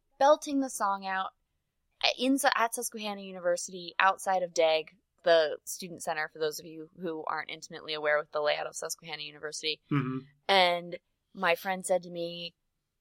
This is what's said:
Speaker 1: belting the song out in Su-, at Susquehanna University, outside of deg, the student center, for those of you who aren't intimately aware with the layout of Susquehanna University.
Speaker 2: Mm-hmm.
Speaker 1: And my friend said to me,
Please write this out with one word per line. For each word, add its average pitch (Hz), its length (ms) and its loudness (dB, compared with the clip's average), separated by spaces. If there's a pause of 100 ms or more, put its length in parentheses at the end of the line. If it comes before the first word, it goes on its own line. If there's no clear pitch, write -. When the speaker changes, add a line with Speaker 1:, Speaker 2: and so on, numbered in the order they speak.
(180)
Speaker 1:
belting 294 440 6
the 262 80 -2
song 196 360 -2
out 190 240 -4 (880)
in 269 200 2
Su-, 277 180 2
at 233 200 0
Susquehanna 214 460 -8
University, 180 800 -4
outside 190 440 2
of 170 100 -8
deg, 160 380 2 (320)
the 160 420 4
student - 360 -10
center, 156 300 -4
for 156 80 -18
those 151 200 -2
of 175 60 -16
you 160 240 -14 (120)
who 160 260 -6
aren't - 220 -4
intimately 160 440 -10
aware 151 240 2
with 151 140 -2
the 151 100 -2
layout 151 260 0
of 156 80 -12
Susquehanna 160 480 -10
University. 151 580 -6 (100)
Speaker 2:
Mm-hmm. 131 280 0 (280)
Speaker 1:
And 175 500 4 (360)
my 175 220 2
friend 185 300 -6
said 180 180 2
to 180 60 -14
me, 170 440 -8 (480)